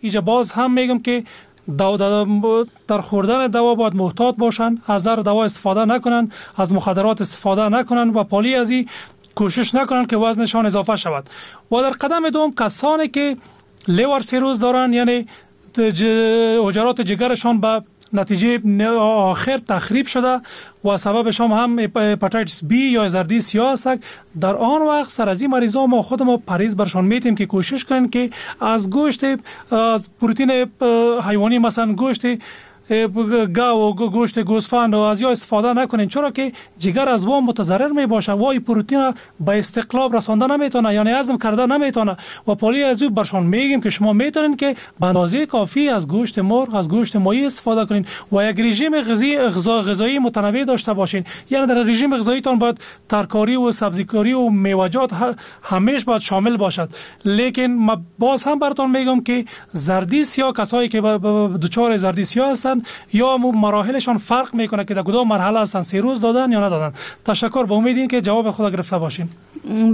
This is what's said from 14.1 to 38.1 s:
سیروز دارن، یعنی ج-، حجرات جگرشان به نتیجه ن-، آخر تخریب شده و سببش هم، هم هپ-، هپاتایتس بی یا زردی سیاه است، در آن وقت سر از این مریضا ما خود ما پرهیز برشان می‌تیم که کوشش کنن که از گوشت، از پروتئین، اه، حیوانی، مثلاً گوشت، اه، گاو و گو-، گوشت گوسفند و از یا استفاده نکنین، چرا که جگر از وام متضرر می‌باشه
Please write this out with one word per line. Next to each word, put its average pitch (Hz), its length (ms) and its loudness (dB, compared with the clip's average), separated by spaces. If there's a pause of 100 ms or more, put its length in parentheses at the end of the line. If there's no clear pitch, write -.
سیروز 254 400 -2
دارن، 254 320 2
یعنی 240 340 0 (480)
ج-، 214 280 0 (600)
حجرات 226 360 0
جگرشان 233 600 0
به 220 220 0 (300)
نتیجه 208 520 0
ن-، 202 180 2 (160)
آخر 214 600 2 (100)
تخریب 214 380 -2
شده 254 340 0 (440)
و 202 120 2
سببش 220 440 0
هم، 233 120 2
هم 233 340 0
هپ-، - 100 -6
هپاتایتس 208 680 -2
بی 254 260 2
یا 214 180 2
زردی 185 320 0
سیاه 240 320 0
است، 262 160 0 (520)
در 190 160 0
آن 285 260 2
وقت 294 280 0
سر 220 180 -2
از 185 140 -2
این 277 80 0
مریضا 254 360 2
ما 247 160 4
خود 262 200 -2
ما 247 140 4
پرهیز 202 400 -2
برشان 185 280 0
می‌تیم 233 300 2
که 202 120 0
کوشش 202 380 -2
کنن 254 240 0
که 247 220 -2 (300)
از 214 300 0
گوشت، 277 340 0 (480)
از 226 360 0 (120)
پروتئین، 233 300 2
اه، 240 800 2
حیوانی، 214 280 2
مثلاً 226 340 2
گوشت، 247 320 -2
اه، 247 120 0 (1120)
گاو 220 440 2
و - 20 -4
گو-، 202 180 -2
گوشت 233 280 0
گوسفند 220 560 0
و 214 40 2
از 214 220 2
یا 254 100 0
استفاده 233 420 0
نکنین، 240 360 0
چرا 277 220 -2
که 269 220 -6 (260)
جگر 196 300 0
از 208 180 2
وام 269 180 2
متضرر 226 440 0
می‌باشه 226 440 0